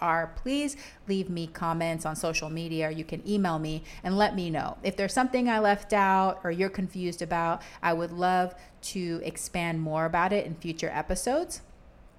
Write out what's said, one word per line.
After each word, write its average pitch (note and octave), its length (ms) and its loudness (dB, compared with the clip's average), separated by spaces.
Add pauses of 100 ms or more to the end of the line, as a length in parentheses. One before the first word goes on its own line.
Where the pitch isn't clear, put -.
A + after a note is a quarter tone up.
are, E3 340 2
please C#4+ 440 -2 (300)
leave F#3+ 200 0
me E3+ 180 -4
comments E3 600 -2
on D#3 100 -4
social D#3+ 320 -2
media, D#3+ 400 -2
or - 20 -4
you D#3+ 140 -6
can D#3+ 240 -8
email F#3+ 300 2
me D#3 260 -4 (180)
and F#3 140 0
let G#3 180 4
me F3+ 140 0
know. C3+ 340 -2
If F#3+ 140 -2
there's G3 160 0
something B3+ 340 2
I A3+ 120 4
left G3+ 340 4
out F#3+ 500 6
or F3 80 -2
you're F#3 200 2
confused F3+ 500 -4
about, E3 400 0 (220)
I E3+ 100 4
would E3+ 200 -2
love F3+ 420 2 (280)
to E3+ 400 -4
expand E3 600 -4
more D#3 240 0
about F3 260 4
it G3+ 140 2
in D#3+ 80 -6
future D#3+ 360 -4
episodes. B3+ 720 0 (580)